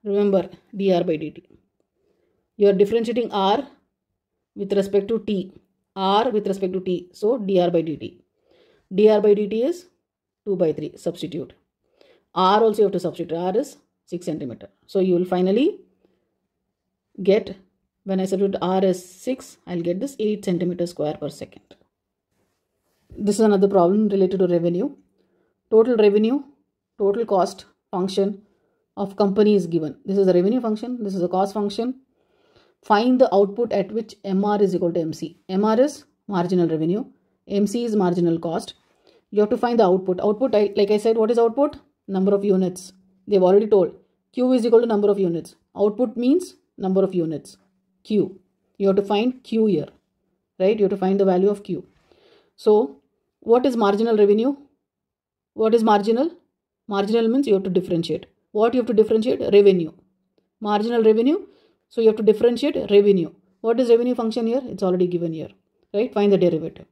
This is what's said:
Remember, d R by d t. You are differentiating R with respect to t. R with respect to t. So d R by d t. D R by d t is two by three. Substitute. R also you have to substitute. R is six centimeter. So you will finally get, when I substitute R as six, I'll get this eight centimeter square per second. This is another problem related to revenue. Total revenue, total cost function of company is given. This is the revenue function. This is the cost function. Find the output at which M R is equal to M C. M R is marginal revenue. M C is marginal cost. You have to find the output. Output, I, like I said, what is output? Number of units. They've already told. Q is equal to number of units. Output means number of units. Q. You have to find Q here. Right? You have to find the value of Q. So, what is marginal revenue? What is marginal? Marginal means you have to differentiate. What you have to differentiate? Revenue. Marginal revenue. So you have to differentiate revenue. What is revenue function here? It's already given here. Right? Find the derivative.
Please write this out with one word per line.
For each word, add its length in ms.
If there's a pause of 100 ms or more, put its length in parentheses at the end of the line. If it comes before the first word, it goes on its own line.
Remember, 460 (280)
d 160
R 120
by 120
d 140
t. 180 (1080)
You 140
are 20
differentiating 580
R 380 (880)
with 160
respect 360
to 120
t. 320 (420)
R 360
with 180
respect 240
to 80
t. 320
So 260
d 220
R 100
by 120
d 140
t. 240 (720)
D 160
R 120
by 140
d 140
t 140
is 240 (580)
two 120
by 160
three. 240
Substitute. 560 (840)
R 280
also 160
you 60
have 80
to 80
substitute. 360
R 200
is 200 (300)
six 180
centimeter. 440 (180)
So 140
you 140
will 120
finally 540 (1400)
get, 340 (480)
when 160
I 40
substitute 380
R 200
as 220
six, 640
I'll 160
get 180
this 180
eight 260
centimeter 420
square 280
per 140
second. 460 (1400)
This 240
is 60
another 280
problem 400
related 300
to 80
revenue. 500 (760)
Total 260
revenue, 460 (560)
total 280
cost 400 (240)
function 500 (560)
of 200
company 380
is 120
given. 300 (100)
This 100
is 100
the 60
revenue 300
function. 420
This 100
is 60
the 80
cost 240
function. 480 (840)
Find 380
the 140
output 380
at 200
which 320
M 180
R 200
is 120
equal 200
to 60
M 120
C. 260 (120)
M 160
R 120
is 280 (220)
marginal 380
revenue. 380 (420)
M 200
C 180
is 100
marginal 440
cost. 340 (580)
You 100
have 100
to 80
find 200
the 60
output. 360
Output, 340
I, 220
like 140
I 60
said, 220
what 120
is 80
output? 380 (320)
Number 260
of 100
units. 480 (360)
They've 140
already 260
told. 260 (380)
Q 200
is 140
equal 140
to 60
number 220
of 120
units. 340 (220)
Output 400
means 400 (200)
number 280
of 100
units. 420 (460)
Q. 380 (360)
You 120
have 80
to 60
find 420
Q 220
here. 200 (720)
Right? 180
You 80
have 60
to 60
find 240
the 40
value 240
of 140
Q. 240 (720)
So, 440 (380)
what 260
is 120
marginal 400
revenue? 400 (960)
What 200
is 100
marginal? 480 (560)
Marginal 400
means 180
you 80
have 80
to 80
differentiate. 560 (240)
What 240
you 60
have 80
to 60
differentiate? 460 (120)
Revenue. 400 (680)
Marginal 440
revenue. 420 (420)
So 120
you 80
have 80
to 60
differentiate 680
revenue. 400 (300)
What 180
is 100
revenue 260
function 320
here? 180
It's 180
already 240
given 260
here. 180 (440)
Right? 180
Find 200
the 60
derivative. 540